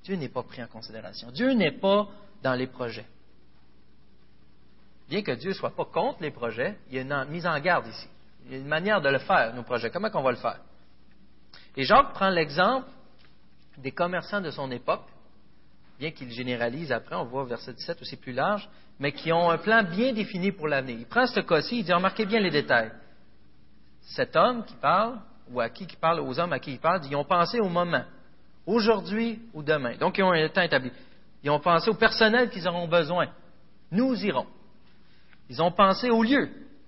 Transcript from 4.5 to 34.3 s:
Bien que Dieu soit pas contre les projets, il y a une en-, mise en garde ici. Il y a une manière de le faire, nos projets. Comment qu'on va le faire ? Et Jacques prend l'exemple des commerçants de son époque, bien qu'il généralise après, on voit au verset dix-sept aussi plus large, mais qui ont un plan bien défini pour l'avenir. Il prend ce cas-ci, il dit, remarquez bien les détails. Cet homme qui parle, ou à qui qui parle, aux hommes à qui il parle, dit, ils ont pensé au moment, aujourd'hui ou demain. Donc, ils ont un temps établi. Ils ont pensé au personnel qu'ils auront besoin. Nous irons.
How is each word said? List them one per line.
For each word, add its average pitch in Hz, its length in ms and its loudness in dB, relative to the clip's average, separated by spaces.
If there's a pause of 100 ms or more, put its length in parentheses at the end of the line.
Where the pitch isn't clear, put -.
Bien 202 140 -2
que 143 80 -4
Dieu 135 220 -4
soit 127 240 -4
pas 160 80 -4
contre 214 360 -2
les 151 120 -6
projets, 120 440 -4 (120)
il 127 80 -8
y - 20 -2
a 131 40 -4
une 135 100 -6
en-, 139 140 -2
mise 160 200 -6
en 160 140 0
garde 151 260 2
ici. - 220 -14 (380)
Il 127 60 -14
y - 40 -12
a - 20 -10
une 139 80 -12
manière 180 340 0
de 139 80 2
le 135 120 4
faire, 120 340 2
nos 123 80 -10
projets. 117 260 -2
Comment 202 220 -4
qu'on 160 120 -2
va 127 100 2
le 117 40 -2
faire ? - 220 -4 (1160)
Et 135 80 0
Jacques 247 280 6
prend 196 160 0
l'exemple 180 600 2 (920)
des 131 140 -8
commerçants 180 480 -2
de 165 100 -6
son 135 220 -8
époque, 123 340 -4 (920)
bien 156 100 -6
qu'il 127 220 -14
généralise 123 580 -4
après, 117 240 -4
on 175 100 -4
voit 127 180 -6
au 131 40 -6
verset 120 260 -10
dix-sept - 300 -12
aussi - 140 -12
plus - 160 -14
large, 190 360 -2 (300)
mais 143 140 -2
qui 160 200 -6
ont 170 160 4
un 165 100 2
plan 214 260 4
bien 208 280 0
défini 196 380 -2
pour 156 160 -8
l'avenir. 135 320 -2
Il 117 80 -14
prend 247 220 2
ce 226 100 0
cas-ci, 180 400 2
il 214 60 -2
dit, 175 80 2
remarquez 185 340 2
bien 220 140 2
les 185 100 2
détails. 123 400 2 (1120)
Cet - 340 -4
homme 226 300 4
qui - 100 -16
parle, 208 460 2 (320)
ou 123 80 -2
à 117 80 0
qui 185 180 -10
qui - 100 -16
parle, 165 220 2
aux 135 220 -4
hommes 170 120 0
à 131 60 -2
qui 143 140 -8
il 120 80 -10
parle, 175 220 0
dit, 135 80 -10
ils 143 60 -2
ont 143 80 -2
pensé 180 360 2
au 196 80 2
moment, 170 360 0 (640)
aujourd'hui 214 720 0 (140)
ou 151 80 -10
demain. 147 360 0
Donc, 185 200 0
ils 196 60 4
ont 185 80 4
un 156 160 2
temps 180 140 0
établi. 131 280 2 (540)
Ils 139 60 0
ont 147 100 2
pensé 170 300 4
au 208 40 4
personnel 226 560 4
qu'ils 175 160 -6
auront 175 220 -2
besoin. 165 400 2 (640)
Nous 220 320 0
irons. 151 240 0 (1000)